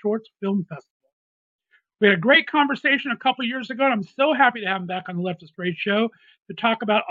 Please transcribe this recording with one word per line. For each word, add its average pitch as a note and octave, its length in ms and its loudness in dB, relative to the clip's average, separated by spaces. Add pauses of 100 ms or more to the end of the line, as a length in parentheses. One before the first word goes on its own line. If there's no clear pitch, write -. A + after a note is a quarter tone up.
Shorts A3 300 -4 (100)
Film G3 260 0
Festival. D3+ 220 -16 (1120)
We G#3 80 6
had G3 80 4
a - 20 0
great C#4+ 320 4
conversation C#4 600 0
a A#3 80 -6
couple C#4 260 -2
years A#3+ 240 -6
ago, C4 160 -2
and C4+ 80 4
I'm G#3 120 -2
so C#4+ 280 0
happy A#3+ 300 2
to G3 40 -6
have F#3+ 140 -2
him F3+ 60 -10
back F#3 240 -6
on F3+ 60 -6
the F3 60 -2
Left F3+ 200 -6
is D#3 80 -20
Straight F3+ 260 -6
show G#3+ 320 0 (400)
to F3 80 -14
talk A3+ 240 0
about G#3+ 300 0